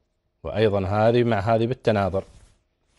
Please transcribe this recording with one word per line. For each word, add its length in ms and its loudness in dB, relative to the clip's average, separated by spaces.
وأيضا 440 -2
هذه 380 2
مع 140 0
هذه 280 0
بالتناظر، 580 -2